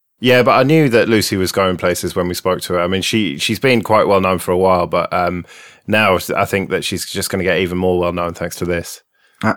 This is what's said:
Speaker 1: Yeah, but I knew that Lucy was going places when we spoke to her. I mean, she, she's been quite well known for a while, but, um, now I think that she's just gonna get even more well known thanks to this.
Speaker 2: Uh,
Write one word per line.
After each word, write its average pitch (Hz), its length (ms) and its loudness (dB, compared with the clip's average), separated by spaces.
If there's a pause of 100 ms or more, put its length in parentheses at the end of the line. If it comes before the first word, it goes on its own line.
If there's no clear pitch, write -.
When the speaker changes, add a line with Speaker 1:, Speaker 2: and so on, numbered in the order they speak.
(180)
Speaker 1:
Yeah, 123 240 4
but 113 160 4
I 131 60 4
knew 151 240 4
that 120 200 4
Lucy 107 280 2
was 92 160 -2
going 95 240 0
places 87 400 -4
when 90 100 0
we 90 80 -4
spoke 92 280 -2
to - 100 -6
her. 90 80 0
I 87 80 0
mean, 95 140 -2
she, 90 360 -2
she's 107 220 -4
been 123 220 2
quite 107 260 2
well 98 120 4
known 92 200 0
for - 100 -4
a 90 80 0
while, 92 300 2
but, 85 240 -2
um, 87 340 -2 (400)
now 104 320 4 (180)
I 101 100 0
think 95 240 -2
that 82 140 -2
she's - 220 -6
just - 240 -6
gonna 95 140 -2
get 90 160 0
even 90 180 -2
more 90 180 2
well 87 160 -2
known 87 220 -6
thanks 87 220 -10
to - 80 -8
this. 87 400 -6 (380)
Speaker 2:
Uh, 110 140 -2